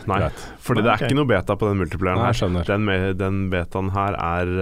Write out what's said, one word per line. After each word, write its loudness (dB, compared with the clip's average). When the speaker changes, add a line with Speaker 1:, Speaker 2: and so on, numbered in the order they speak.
Speaker 1:
nei. 2
Speaker 2:
Greit. -4
Speaker 1:
Fordi 2
det 2
er 4
Speaker 3:
Ok. -2
Speaker 1:
ikke 2
noe 2
beta 2
på 2
den 2
multiplayeren 0
Speaker 2:
Nei, 2
Speaker 1:
her. 2
Speaker 2:
jeg 0
skjønner. 0
Speaker 1:
Den 2
me-, 2
den 0
betaen -2
her -2
er, -2